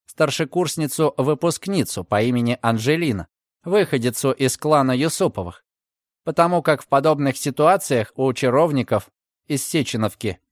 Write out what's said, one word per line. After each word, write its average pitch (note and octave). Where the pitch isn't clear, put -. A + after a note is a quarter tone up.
старшекурсницу-выпускницу D#3
по G#2
имени A#2+
Анжелина, A#2
выходицу C#3+
из C3
клана C#3+
Юсуповых, B2+
потому E3+
как D3
в -
подобных C#3
ситуациях D3
у C3
чаровников C3
из C#3+
Сеченовки A2